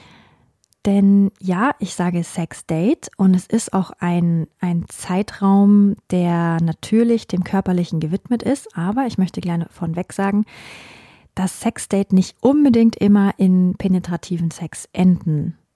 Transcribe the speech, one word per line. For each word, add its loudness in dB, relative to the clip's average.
Denn 4
ja, -2
ich -8
sage -2
Sexdate -4
und 4
es -2
ist -4
auch -2
ein, -2
ein -4
Zeitraum, 2
der 0
natürlich 0
dem -2
Körperlichen -2
gewidmet -4
ist. -6
Aber -4
ich -6
möchte -2
gerne -4
vornweg -8
sagen, -2
dass -4
Sexdate -2
nicht 0
unbedingt 4
immer 4
in 2
penetrativen -4
Sex -14
enden 0